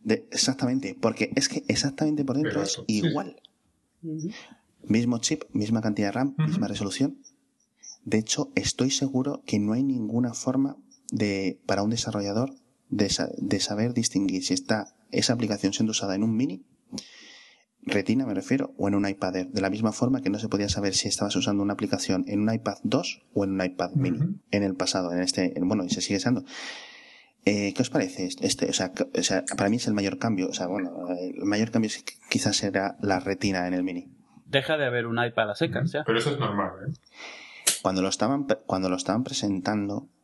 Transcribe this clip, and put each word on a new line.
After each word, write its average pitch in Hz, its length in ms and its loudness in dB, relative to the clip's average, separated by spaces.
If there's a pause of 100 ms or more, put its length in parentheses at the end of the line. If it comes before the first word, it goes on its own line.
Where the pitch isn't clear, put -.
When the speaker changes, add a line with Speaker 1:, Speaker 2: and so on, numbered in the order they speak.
Speaker 1:
De, - 280 0
exactamente, 127 680 0
porque - 360 2
es - 120 2
que - 220 -4
exactamente 143 560 0
por 127 100 0
dentro 147 260 0
es - 100 -2
Speaker 2:
Exacto, - 180 -8
sí, 208 120 2
sí. 170 60 2
Speaker 1:
igual. - 340 -2 (600)
Speaker 3:
Ujú. 160 260 -6 (540)
Speaker 1:
Mismo 117 360 2
chip, 156 240 0 (100)
misma 107 280 2
cantidad 107 280 2
de - 20 -2
ram, 135 260 0
Speaker 2:
Ujú. 156 100 2
Speaker 1:
misma 175 200 0
resolución. 104 520 -2 (840)
De - 140 0
hecho, - 380 0
estoy - 340 0
seguro 135 560 0
que 104 140 0
no 104 140 2
hay 127 100 2
ninguna 120 500 0
forma 135 420 0 (360)
de, 98 560 0
para 98 160 2
un 107 80 2
desarrollador 110 600 0 (380)
de 104 220 2
sa-, - 260 0
de 101 220 0
saber 110 340 0
distinguir 95 500 0
si 92 120 0
está 101 320 -2 (240)
esa 117 220 2
aplicación 107 380 0
siendo 110 200 0
usada 98 240 -2
en 101 80 0
un 113 120 2
mini, 160 300 -2 (1160)
retina 113 420 2
me 107 80 -4
refiero, 131 440 0
o 101 100 0
en 98 80 2
un 101 120 2
iPad 95 280 -2
Air. 92 160 -2
De 104 100 -2
la 98 80 2
misma 107 220 0
forma 127 300 2
que - 100 0
no 107 80 -2
se 110 100 -4
podía 101 200 0
saber 101 260 0
si - 140 0
estabas 101 260 0
usando 101 280 2
una 101 100 0
aplicación 98 540 0
en 101 140 0
un 110 120 2
iPad 110 300 -2
dos 131 400 0 (100)
o 101 100 2
en 95 80 0
un 95 120 0
iPad 90 300 -2
mini, 92 260 2
Speaker 2:
Ujú. 180 160 0 (160)
Speaker 1:
en 101 120 4
el 92 120 0
pasado, 92 380 0
en 90 80 2
este, 90 360 0
en, 90 100 0
bueno, 101 160 2
y 87 60 -6
se - 120 0
sigue 101 160 0
usando. 120 260 2 (1000)
Eh, 101 300 2
¿qué - 60 0
os - 80 2
parece 95 360 0
este? - 220 -4
Este, - 220 0
o - 40 0
sea, - 220 -2
c-, - 120 0 (120)
o - 40 0
sea, - 200 0 (140)
para 101 120 4
mí 117 80 2
es - 100 -2
el 107 60 2
mayor 98 260 0
cambio, 95 300 0
o - 40 -6
sea, 90 140 -4
bueno, 90 240 -4 (280)
el 92 260 -6
mayor 107 260 2
cambio 113 180 2
sí - 140 -8
que - 100 -12 (160)
quizás - 340 2
era 98 380 0
la 98 180 2
retina 95 480 0
en 90 60 0
el 90 100 0
mini. 87 280 -6 (340)
Speaker 3:
Deja 139 320 0
de 143 80 0
haber 120 220 0
un 117 160 0
iPad 113 280 0
a - 40 -4
secas, 135 340 0
Speaker 2:
Ujú. - 40 -6
Speaker 3:
ya. 151 120 -2
Speaker 2:
Pero 113 140 2
eso 143 120 0
es 139 80 -4
normal, 101 320 -2 (160)
¿eh? 156 60 -6 (880)
Speaker 1:
Cuando 95 220 2
lo 95 60 2
estaban 139 360 0
pre-, - 220 2
cuando 92 220 2
lo 90 60 2
estaban 98 280 0
presentando 101 840 -2 (160)